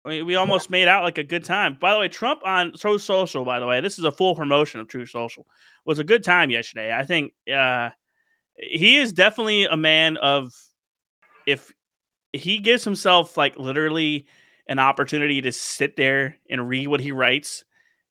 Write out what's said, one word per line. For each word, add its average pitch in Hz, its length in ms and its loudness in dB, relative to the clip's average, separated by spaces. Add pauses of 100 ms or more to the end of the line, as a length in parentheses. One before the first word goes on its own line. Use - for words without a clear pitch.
we, 156 180 -8
we 175 120 -4
almost 190 340 0
made 180 180 2
out 185 160 4
like 175 140 -4
a 151 80 -4
good 160 220 -6
time. 175 340 -4
By 190 140 2
the 214 60 0
way, 190 80 -2
Trump 262 360 -6
on 185 300 -2
Truth 208 260 -2
Social, 185 460 -2
by 123 120 -2
the 123 80 -4
way, 123 140 2
this 196 180 -6
is 170 60 -4
a 151 80 2
full 185 220 2
promotion 143 460 0
of 113 80 -14
Truth 123 200 -12
Social, 117 380 -10 (400)
was 156 120 0
a 151 60 -4
good 208 180 4
time 175 280 4
yesterday. 113 440 -4
I 135 120 -4
think, 156 260 -2 (180)
uh, 127 380 2 (680)
he 220 420 4
is 233 160 0
definitely 208 500 2
a 160 140 0
man 156 400 2
of, 139 340 0 (920)
if 139 260 -4 (640)
he 170 240 -4
gives 233 260 2
himself, 185 540 2
like, 143 180 0
literally 151 680 -2 (400)
an 135 120 -2
opportunity 139 640 0
to 131 120 -4
sit - 440 -4
there 135 400 0 (140)
and 123 180 -4
read 131 200 -4
what 143 120 0
he 139 120 -6
writes, 131 520 -2 (460)